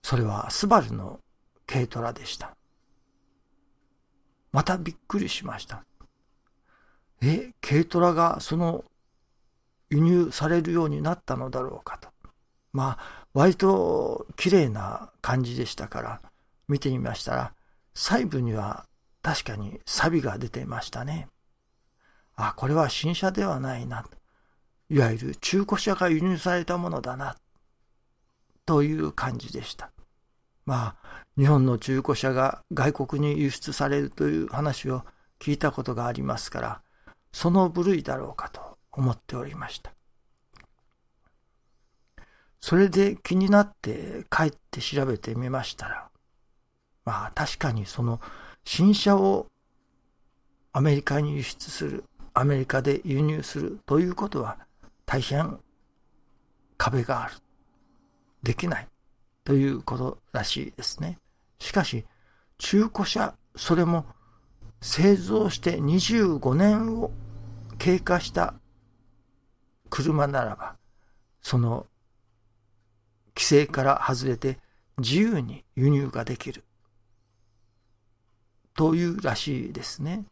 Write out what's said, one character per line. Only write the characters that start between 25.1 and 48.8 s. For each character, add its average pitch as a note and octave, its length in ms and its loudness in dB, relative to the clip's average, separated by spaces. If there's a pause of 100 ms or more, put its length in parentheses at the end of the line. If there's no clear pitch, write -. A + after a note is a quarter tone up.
ゆ A2+ 60 -4
る B2+ 200 -8
中 G3 260 0
古 G3+ 160 0
車 G3 160 0
が F3+ 140 2
輸 D#3+ 100 2
入 F3+ 180 0
さ F3+ 180 -2
れ F3 100 -2
た F3 120 -2
も F3 120 -4
の D3 120 -4
だ B2+ 140 -8
な」 C3+ 220 -10 (1300)
と D3+ 180 6
い D3+ 160 2
う D3+ 120 -2
感 - 260 -6
じ - 160 -12
で - 100 -10
し - 120 -12
た。 - 160 -16 (720)
ま A#2 380 -4
あ、 - 200 -18 (140)
日 C#3 100 6
本 C#3+ 180 8
の B2 120 2
中 C3+ 240 -2
古 C3+ 140 0
車 C3+ 160 0
が C3 400 0
外 C#3+ 220 0
国 D3 400 -2
に D3+ 80 0
輸 C#3 80 2
出 - 240 -8
さ C#3 160 -2
れ C#3+ 120 0
る C#3+ 80 -4
と D3 200 -2
い D#3 80 0
う D#3+ 100 -2
話 C#3 420 -4
を B2+ 140 -4 (360)
聞 D3 140 -2
い C#3+ 40 -2
た D3+ 140 0
こ C3 120 -8
と B2+ 100 -6
が A#2 120 -4
あ A#2+ 60 -2
り - 120 -6
ま A#2 140 -4
す - 120 -10
か - 120 -8
ら、 - 200 -8 (520)
そ E3+ 180 0
の F#3 180 6
部 F3 140 -2
類 F3+ 180 2
だ C3 140 -6
ろ C3+ 140 -8
う - 60 -14
か - 140 -10
と - 280 -18 (140)
思 B2+ 200 0
っ A#2 60 -4
て - 180 -14
お A#2+ 80 -6
り C#3+ 120 -12
ま - 120 -12
し - 120 -14
た。 - 140 -16 (2750)
そ - 160 2
れ G3 100 8
で G3 340 4
気 - 140 -2
に F#3+ 140 4
な G3+ 120 10
っ G3+ 200 -2
て - 480 -8
帰 - 140 2
っ D3+ 80 2 (200)
て - 80 -10
調 C#3 260 -2
べ A#2+ 120 0
て - 180 -6
み B2 140 -4
ま C3 160 -4
し - 100 -12
た - 140 -10
ら、 - 200 -10 (920)
ま A2+ 220 -6
あ、 - 100 -10
確 - 220 -2
か C3+ 160 0
に G#2+ 120 -4
そ - 160 -6
の A#2 200 0 (420)
新 G3 300 6